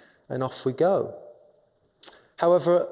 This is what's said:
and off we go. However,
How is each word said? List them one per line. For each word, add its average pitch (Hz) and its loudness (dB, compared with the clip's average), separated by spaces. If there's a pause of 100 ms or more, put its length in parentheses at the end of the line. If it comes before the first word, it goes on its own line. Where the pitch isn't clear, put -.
(280)
and 127 -6
off - -6
we 127 0
go. 160 0 (1200)
However, 175 2